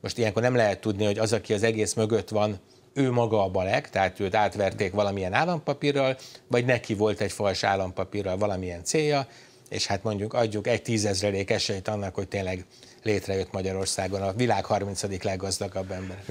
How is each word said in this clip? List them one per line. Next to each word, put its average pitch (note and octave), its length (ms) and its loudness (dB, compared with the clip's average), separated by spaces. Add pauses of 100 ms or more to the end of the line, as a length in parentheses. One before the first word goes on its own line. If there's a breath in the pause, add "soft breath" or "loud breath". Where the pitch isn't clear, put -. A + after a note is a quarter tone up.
Most - 160 -6
ilyenkor A2 240 2
nem B2 140 4
lehet G#2+ 240 4
tudni, G#2+ 260 0
hogy G2+ 120 2
az, A2 160 2
aki A2 200 0
az G#2 100 2
egész A2 300 2
mögött A2 360 0
van, G#2+ 300 0 (340 loud breath)
ő C3+ 180 2
maga A2+ 320 4
a F#2+ 60 2
balek, F#2+ 400 0
tehát F#2+ 300 2
őt G2+ 160 0
átverték G2+ 580 2
valamilyen G2 400 0
állampapírral, C#3+ 840 0 (300 loud breath)
vagy A#2+ 180 2
neki A#2+ 280 2
volt G#2 280 2
egy G2+ 100 -2
fals G2+ 320 0
állampapírral G2 760 -2
valamilyen F#2 460 -2
célja, D3 440 0 (420 loud breath)
és - 160 -2
hát G2+ 180 -2
mondjuk G#2+ 300 -2
adjuk G#2+ 340 0
egy A#2 140 2
tízezrelék G2+ 680 0
esélyt G2 380 0
annak, G2+ 280 -4
hogy G2 120 -4
tényleg F#2 380 -4 (380 loud breath)
létrejött F#2+ 480 0
Magyarországon F#2+ 720 -2
a G2 120 -2
világ A2 320 2
harmincadik G2+ 580 -2
leggazdagabb F#2+ 680 -4
ember. F#2 400 -10